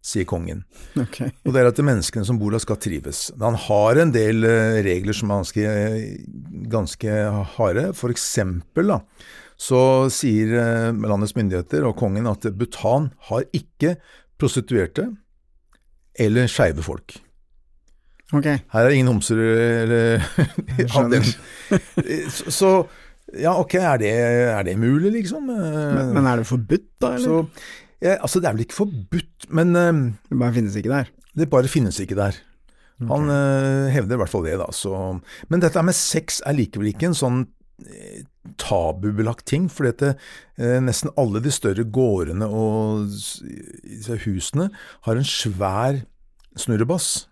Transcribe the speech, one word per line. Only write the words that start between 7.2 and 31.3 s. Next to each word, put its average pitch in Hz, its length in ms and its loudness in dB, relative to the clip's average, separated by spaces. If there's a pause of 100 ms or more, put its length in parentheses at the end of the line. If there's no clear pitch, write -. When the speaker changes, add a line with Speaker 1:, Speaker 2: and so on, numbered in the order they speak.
Speaker 1:
harde. 117 380 0
For - 160 -6
eksempel 107 800 -2
da, 165 120 2 (600)
så 131 480 4
sier, 110 480 2
eh, 117 360 2
landets 104 440 -2
myndigheter 104 480 0
og 113 140 -2
kongen 107 280 -2
at 104 140 -2 (160)
Bhutan 120 540 0 (180)
har 117 240 -2
ikke - 460 -2 (400)
prostituerte 127 680 0 (1120)
eller 117 300 4
skeive 80 340 0
folk. - 360 -10 (1120)
Speaker 2:
Ok. 147 140 2
Speaker 1:
Her 123 400 2
er 143 80 6
ingen 127 180 4
homser, 110 240 2
eller, 113 880 2 (240)
<laughs> - 300 -6
Speaker 2:
Jeg 123 180 0
Speaker 1:
av 120 140 4
den. 120 120 4
Speaker 2:
skjønner. - 1080 -2
Speaker 1:
Så, - 200 -8
så... 190 220 4 (640)
Ja, 156 160 2
ok, 180 220 0
er 170 240 2
det, 107 140 2 (360)
er 104 160 0
det 92 140 -2
mulig, 147 340 4
liksom? 233 380 -4
Eh, 151 440 -2
Speaker 2:
Men, 135 200 0
men 139 120 4
er 123 140 2
det 110 80 -2
forbudt, 127 400 -2 (120)
da, 247 160 0
eller? 247 100 -2 (180)
Speaker 1:
så, - 320 -16 (220)
ja, 185 180 2
altså, - 240 -2
det 165 80 -2
er 107 80 -2
vel 113 80 -2
ikke - 140 -12
forbudt, 175 720 -6
men, 170 260 4
eh, 170 160 4 (380)
Speaker 2:
Det 131 100 0
bare 120 140 0
finnes 104 220 0
ikke 104 120 -4
der? 135 220 -2 (260)